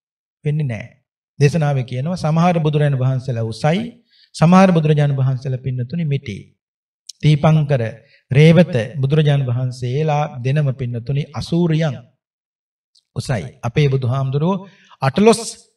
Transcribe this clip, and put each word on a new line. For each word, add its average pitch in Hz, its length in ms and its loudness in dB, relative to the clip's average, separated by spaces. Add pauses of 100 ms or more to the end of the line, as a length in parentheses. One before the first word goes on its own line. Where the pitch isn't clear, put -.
(440)
වෙන්නේ 151 220 -2
නැහැ. 110 260 -8 (460)
දේශනාවේ 143 460 2
කියනවා 139 320 -6
සමහර 165 420 0
බුදුරජාණන් 147 420 0
වහන්සේලා 127 440 -2
උසයි, 151 360 -2 (540)
සමහර 185 360 6
බුදුරජාණන් 147 480 2
වහන්සේලා 131 460 -2
පින්නතුනි 131 400 -4
මිටි. 135 320 -4 (800)
දීපංකර, 147 640 2 (480)
රේවත 160 440 6 (200)
බුදුරජාණන් 139 540 0
වහන්සේලා 127 760 -2 (140)
දෙනම 139 340 0
පින්නතුනි 120 580 -6
අසූරියන් 160 640 -2 (1200)
උසයි. 110 280 -4 (140)
අපේ 143 300 0
බුදුහාමුදුරුවෝ 135 800 -2 (360)
අටලොස් 214 380 2 (360)